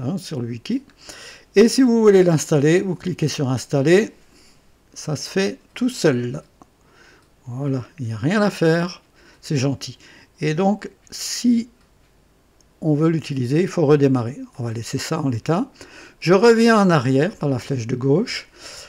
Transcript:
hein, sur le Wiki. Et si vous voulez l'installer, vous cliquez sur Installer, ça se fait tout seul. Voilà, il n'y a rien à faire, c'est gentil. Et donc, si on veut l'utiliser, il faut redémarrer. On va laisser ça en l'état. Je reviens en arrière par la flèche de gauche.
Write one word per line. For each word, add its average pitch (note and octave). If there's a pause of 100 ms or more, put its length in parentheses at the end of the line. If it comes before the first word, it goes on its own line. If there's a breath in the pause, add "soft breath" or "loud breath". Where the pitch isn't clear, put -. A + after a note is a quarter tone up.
hein, C#3+
sur D3
le A#2
Wiki. D#3+ (760 loud breath)
Et A3
si B3+
vous A#3
voulez G3
l'installer, D#3+
vous F#3+
cliquez D#3
sur B2+
Installer, D3+ (840 soft breath)
ça -
se -
fait G3 (160)
tout B3
seul. B2+ (1040 soft breath)
Voilà, C3 (140)
il B2
n'y A2+
a -
rien F3
à G#3
faire, E3+ (400 soft breath)
c'est D3+
gentil. B2+ (420 loud breath)
Et D#3
donc, G3 (200)
si - (1120)
on D#3
veut D#3
l'utiliser, C#3+
il F#3
faut E3+
redémarrer. C3+ (220)
On A#2+
va A#2
laisser A2+
ça -
en C3+
l'état. D#3 (480 loud breath)
Je E3+
reviens A3+
en G3
arrière C#3
par D3+
la C3
flèche A#2+
de B2+
gauche. C#3 (400 loud breath)